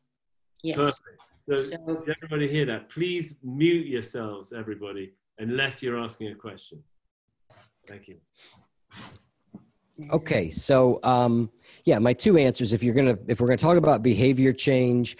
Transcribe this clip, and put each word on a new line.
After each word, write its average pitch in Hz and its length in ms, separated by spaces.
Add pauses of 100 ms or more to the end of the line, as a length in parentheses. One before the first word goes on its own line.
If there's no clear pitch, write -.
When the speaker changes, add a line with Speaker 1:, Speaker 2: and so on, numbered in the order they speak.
(640)
Speaker 1:
Yes. 156 140
Speaker 2:
Perfect. 143 240 (360)
So, - 160
Speaker 1:
So 160 520
Speaker 2:
did 151 180
everybody 151 240
hear 147 200
that? 110 220
Please 175 540
mute 156 440
yourselves, 110 680
everybody, 101 600 (240)
unless 131 460
you're 120 160
asking 113 300
a 101 60
question. - 460 (1040)
Thank 101 200
you. 90 100 (1900)
Speaker 3:
Okay, 143 380
so, 127 540
um, 120 460 (360)
yeah, 131 140
my 120 120
two 175 260
answers. 123 360
If 117 100
you're 120 100
gonna, 127 240 (100)
if 120 120
we're 120 80
gonna 123 100
talk 170 200
about 147 260
behavior 127 480
change, 123 680